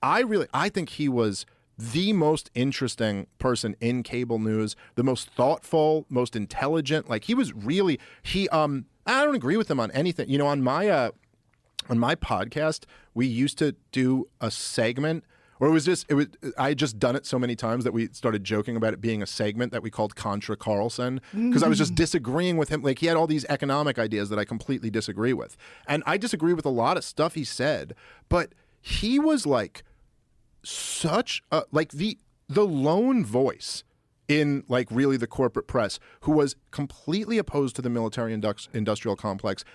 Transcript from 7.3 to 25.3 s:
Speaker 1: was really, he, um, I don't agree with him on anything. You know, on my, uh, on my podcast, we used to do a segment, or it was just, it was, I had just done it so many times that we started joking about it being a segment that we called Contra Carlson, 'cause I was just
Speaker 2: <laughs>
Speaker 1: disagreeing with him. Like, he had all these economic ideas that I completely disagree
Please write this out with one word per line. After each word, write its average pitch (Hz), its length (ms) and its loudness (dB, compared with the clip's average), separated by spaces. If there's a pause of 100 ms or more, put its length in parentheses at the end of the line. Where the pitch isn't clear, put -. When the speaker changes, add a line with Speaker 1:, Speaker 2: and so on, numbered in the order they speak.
Speaker 1:
was 240 200 -2
really, 147 440 0 (240)
he, 190 280 -2
um, 147 340 2 (220)
I 269 180 2
don't 294 100 2
agree 156 220 2
with 220 140 0
him 139 100 0
on 110 120 -2
anything. 165 360 -2
You 135 80 2
know, 143 120 2
on 143 140 0
my, 147 280 2
uh, 131 200 4 (760)
on 117 100 2
my 123 160 2
podcast, 147 680 -2 (300)
we 123 120 2
used 127 320 0
to 151 160 2 (160)
do 131 380 2 (100)
a 113 120 -4
segment, 135 760 -2 (340)
or 139 100 4
it 160 40 6
was 160 120 4
just, 175 240 0
it 151 60 2
was, 139 120 4 (300)
I 135 140 0
had 143 80 -2
just 120 200 -2
done 123 180 2
it - 100 -6
so 131 120 -2
many 120 160 -2
times 117 300 -2
that 123 80 -2
we 113 200 0
started 107 320 -2
joking 107 320 -2
about 110 180 0
it - 80 -12
being 110 200 -2
a 98 40 -6
segment 113 460 -4
that 120 100 -6
we 113 80 -8
called 107 260 -4
Contra 104 400 -4
Carlson, 120 640 -2 (120)
'cause 240 300 2
I - 60 4
was 214 100 4
just 117 160 0
Speaker 2:
<laughs> 170 100 4
Speaker 1:
disagreeing 165 520 0
with 151 140 2
him. 151 120 -2
Like, 135 180 0
he 165 60 2
had 165 100 4
all 160 100 4
these 156 200 0
economic 143 520 0
ideas 104 320 0
that 107 80 -2
I 104 80 0
completely 117 440 -4
disagree 107 440 0